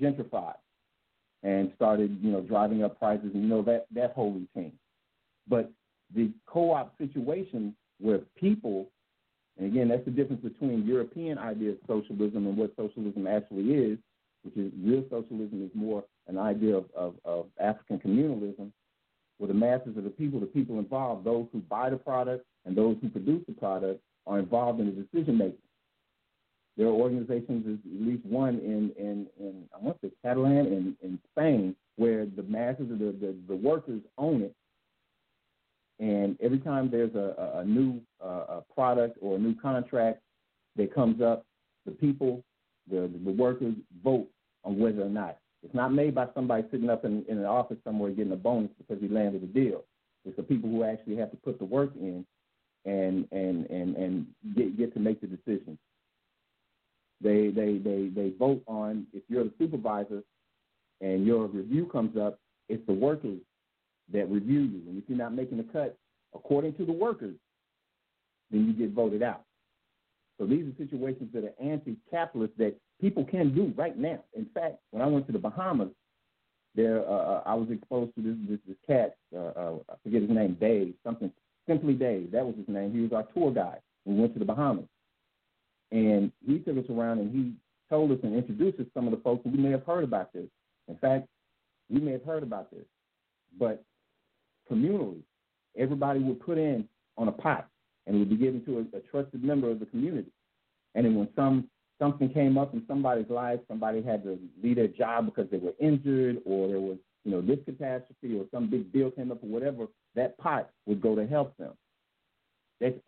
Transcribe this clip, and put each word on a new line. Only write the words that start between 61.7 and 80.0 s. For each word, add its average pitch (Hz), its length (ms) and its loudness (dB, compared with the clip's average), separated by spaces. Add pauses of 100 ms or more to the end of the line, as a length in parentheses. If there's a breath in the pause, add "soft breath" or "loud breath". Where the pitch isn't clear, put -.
comes 110 300 -2
up, 104 220 -2 (300)
it's 113 180 -6
the 101 60 0
workers 117 480 0 (720)
that 98 180 0
review 110 300 2
you. 101 280 -2
And 92 80 -8
if 101 120 -8
you're 123 100 -2
not 117 160 -4
making 127 220 -4
the 113 80 -4
cut - 340 -6 (340)
according 147 420 0
to 185 100 -6
the 165 80 0
workers, 165 420 -2 (1200)
then 107 140 4
you 113 60 4
get 107 220 0
voted 110 300 2
out. 107 180 -4 (960)
So 101 80 -2
these 147 200 2
are 135 120 -8
situations 131 560 -6
that 113 80 -4
are 104 180 -6
anti-capitalist 147 960 -4
that 107 180 0 (240)
people 185 240 2
can 160 280 2
do 156 240 2
right 170 220 -2
now. 160 220 -2 (160)
In - 180 -6
fact, 165 220 -4 (160)
when 113 100 -2
I 139 40 2
went 143 200 2
to 127 60 -4
the 101 80 -2
Bahamas, 117 500 0 (840)
there, 113 240 4
uh, 98 120 -2
uh, 92 320 0
I 107 100 0
was 113 180 0
exposed 120 420 -4
to 113 80 -6
this, 113 140 -2 (120)
this, 104 100 -2 (100)
this 95 80 -14 (100)
cat, 127 300 2 (180)
uh, 85 240 -8
uh, 85 160 -4 (160)
I - 40 -16 (100)